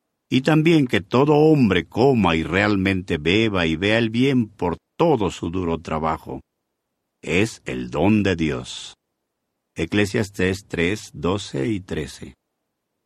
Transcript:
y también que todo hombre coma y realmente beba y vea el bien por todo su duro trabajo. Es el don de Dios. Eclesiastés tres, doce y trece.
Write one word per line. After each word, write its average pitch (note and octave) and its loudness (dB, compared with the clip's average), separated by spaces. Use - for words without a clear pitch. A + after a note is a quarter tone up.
y C3+ 2
también D#3 4
que G#2+ 0
todo C#3 2
hombre C#3 4
coma G#2+ 2
y D#2+ 0
realmente F#2+ 0
beba F#2 2
y E2 0
vea G2+ 0
el A#2 0
bien B2 0
por E2+ -6
todo C3 2
su F2 -8
duro E2+ -4
trabajo. D#2+ -6
Es F#2 -4
el B1+ -10
don G2 0
de F#2+ 0
Dios. C#2 -6
Eclesiastés G2 -2
tres, F2 -4
doce C3 -4
y G#2 -4
trece. D#2 -12